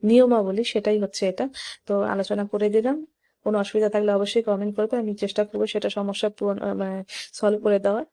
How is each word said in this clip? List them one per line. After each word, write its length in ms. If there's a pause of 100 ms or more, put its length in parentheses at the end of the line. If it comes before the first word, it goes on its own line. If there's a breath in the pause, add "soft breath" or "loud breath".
নিয়মাবলী, 680
সেটাই 320
হচ্ছে 280
এটা। 140 (400 loud breath)
তো 80 (200)
আলোচনা 380
করে 240
দিলাম, 220 (480)
কোনো 180
অসুবিধা 260
থাকলে 280
অবশ্যই 320
কমেন্ট 280
করবে, 240
আমি 100 (120)
চেষ্টা 240
করবো 260
সেটা 240
সমস্যা 300 (100)
পূরণ, 280
আহ, 160
মানে 160 (420 loud breath)
সলভ 260
করে 200
দেওয়ার। 280